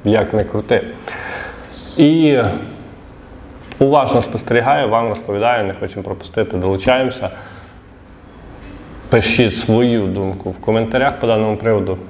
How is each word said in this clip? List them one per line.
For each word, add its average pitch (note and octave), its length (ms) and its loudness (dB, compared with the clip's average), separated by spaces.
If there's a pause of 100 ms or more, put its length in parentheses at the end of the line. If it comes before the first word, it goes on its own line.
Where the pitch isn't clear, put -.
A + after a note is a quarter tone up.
як - 300 2
не G#2+ 100 2
крути. G#2+ 380 0 (1160)
І... D#3 400 6 (1400)
Уважно C#3 420 4
спостерігаю, A#2+ 680 0
вам A2+ 200 2
розповідаю, G#2 560 0
не G2 80 -4
хочемо F#2+ 300 -8
пропустити, G2 540 -4
долучаємося. G2 720 0 (1800)
Пишіть A2+ 480 4
свою A2+ 500 2
думку F#2+ 420 -4
в F2+ 100 -10
коментарях A#2 600 0
по A#2+ 80 0
даному G#2+ 300 2
приводу. G2+ 400 0 (120)